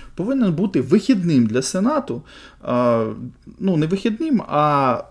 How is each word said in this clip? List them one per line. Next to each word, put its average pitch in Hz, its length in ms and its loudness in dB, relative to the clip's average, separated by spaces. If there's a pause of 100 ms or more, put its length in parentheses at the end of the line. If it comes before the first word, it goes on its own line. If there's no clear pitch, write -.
(160)
повинен 220 380 0
бути 160 280 0
вихідним 170 640 2
для 113 160 0
Сенату. 190 600 -2 (400)
А, 120 440 2 (540)
ну, 190 180 0
не 151 100 0
вихідним, 220 600 -2
а 147 640 0